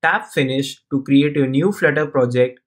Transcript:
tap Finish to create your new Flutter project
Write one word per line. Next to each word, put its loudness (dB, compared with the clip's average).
tap -2
Finish -4
to -2
create 2
your 0
new 0
Flutter 0
project 0